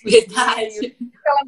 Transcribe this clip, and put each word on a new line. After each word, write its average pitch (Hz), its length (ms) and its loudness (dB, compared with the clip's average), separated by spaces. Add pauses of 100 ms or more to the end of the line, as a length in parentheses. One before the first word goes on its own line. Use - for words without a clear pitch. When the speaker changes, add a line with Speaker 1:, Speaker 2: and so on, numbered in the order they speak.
Speaker 1:
Verdade. 226 960 0
Speaker 2:
E 247 120 -14 (120)
ela 285 240 2